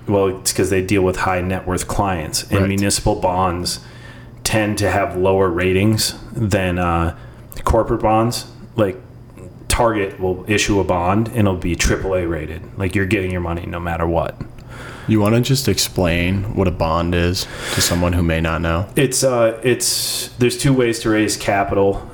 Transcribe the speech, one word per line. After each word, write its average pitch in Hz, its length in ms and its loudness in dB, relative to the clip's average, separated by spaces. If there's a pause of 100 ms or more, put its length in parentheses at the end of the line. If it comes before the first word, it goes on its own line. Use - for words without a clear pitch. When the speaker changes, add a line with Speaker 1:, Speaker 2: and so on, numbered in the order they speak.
Speaker 1:
well, 98 200 4
it's 92 240 -4
'cause 95 180 0
they 95 120 2
deal 98 220 2
with 92 140 2
high 92 240 0
net 92 260 -4
worth 90 200 -2
clients, 87 600 -2
and 101 120 2
Speaker 2:
Right. 95 60 2
Speaker 1:
municipal 101 480 0
bonds 90 640 -2 (640)
tend 107 360 0
to 101 100 2
have 95 260 0
lower 95 340 4
ratings 92 680 2 (200)
than, 95 440 0
uh, 85 340 2 (500)
corporate - 380 2
bonds. 113 440 2 (300)
Like, 101 220 2 (720)
Target 104 520 0
will 92 280 -2
issue 101 320 2
a 95 40 4
bond 92 460 2
and 117 180 -2
it'll 95 80 2
be 87 200 -2
triple 95 400 0
A 90 100 0
rated. 80 360 -6 (160)
Like, 98 180 -2
you're 98 100 2
getting 92 260 0
your 90 100 -2
money 85 260 -4
no 87 120 -6
matter 85 280 -2
what. 82 280 0 (720)
Speaker 2:
You 110 140 4
wanna 107 200 4
just 131 260 0
explain 92 880 0
what 95 120 2
a 87 40 0
bond 85 420 0
is 87 320 0 (300)
to - 60 0
someone 87 320 2
who 87 100 2
may 82 180 2
not 80 200 0
know? 82 340 0
Speaker 1:
It's, - 280 0
uh, 117 400 4
it's, - 680 -2 (100)
there's 120 180 2
two 139 160 4
ways 120 260 2
to 117 120 -2
raise 107 260 2
capital 98 640 0 (120)